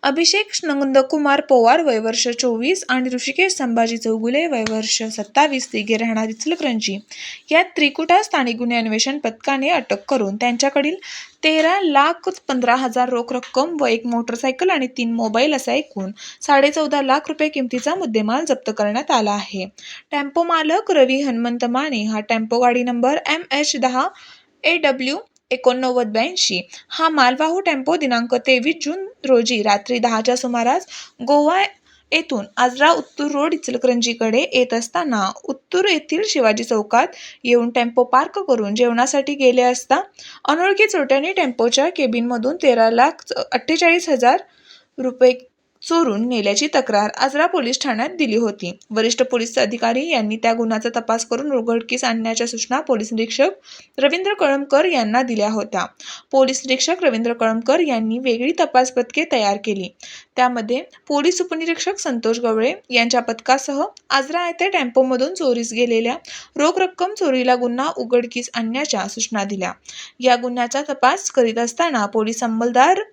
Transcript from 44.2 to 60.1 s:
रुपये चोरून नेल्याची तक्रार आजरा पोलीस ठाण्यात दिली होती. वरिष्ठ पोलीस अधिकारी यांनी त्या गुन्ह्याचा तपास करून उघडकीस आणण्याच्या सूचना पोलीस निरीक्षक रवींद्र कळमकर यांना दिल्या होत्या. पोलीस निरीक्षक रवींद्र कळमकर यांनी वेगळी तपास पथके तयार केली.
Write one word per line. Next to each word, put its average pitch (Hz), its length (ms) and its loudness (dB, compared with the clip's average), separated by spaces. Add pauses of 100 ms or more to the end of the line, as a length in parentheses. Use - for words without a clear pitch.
रुपये 254 520 2 (320)
चोरून 247 460 0
नेल्याची 214 380 0
तक्रार 220 500 0
आजरा 320 300 0
पोलीस 277 360 -2
ठाण्यात 254 260 -2
दिली 294 280 -2
होती. 208 420 -4 (120)
वरिष्ठ 220 320 0
पोलीस 240 360 -2
अधिकारी 233 500 0
यांनी 226 280 0
त्या 226 160 0
गुन्ह्याचा 226 360 -2
तपास 226 360 -2
करून 277 280 -4
उघडकीस 233 520 -2
आणण्याच्या 226 420 -2
सूचना 240 340 -4
पोलीस 220 320 -2
निरीक्षक 226 360 0 (500)
रवींद्र 349 360 0
कळमकर 277 500 2
यांना 254 380 0
दिल्या 220 260 0
होत्या. 208 380 -4 (440)
पोलीस 262 360 2
निरीक्षक 320 380 0
रवींद्र 233 280 0
कळमकर 233 480 0
यांनी 233 380 0
वेगळी 254 420 0
तपास 254 300 2
पथके 254 420 -2
तयार 208 320 2
केली. 196 240 -4 (480)